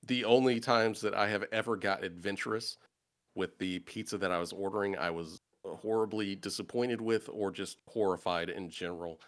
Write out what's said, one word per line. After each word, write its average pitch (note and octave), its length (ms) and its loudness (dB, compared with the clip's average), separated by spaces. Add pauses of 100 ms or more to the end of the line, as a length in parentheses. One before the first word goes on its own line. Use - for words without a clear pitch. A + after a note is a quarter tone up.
The B2 180 2
only B2 360 6
times A2+ 400 4
that G#2 140 0
I G2+ 140 4
have G#2 240 0
ever A2 240 0
got G2 280 0
adventurous G2 720 -4 (560)
with F#2 240 -4
the F2+ 220 -2
pizza A2 360 -8
that F#2 140 0
I F2+ 80 2
was F2 140 -2
ordering, G2 440 0
I F2 140 0
was E2 280 -6 (260)
horribly G#2+ 720 -2
disappointed A#2 640 -4
with A2+ 320 0
or G2+ 180 0
just F#2+ 280 -8 (120)
horrified F2 580 2
in F2+ 220 -6
general. E2+ 580 -8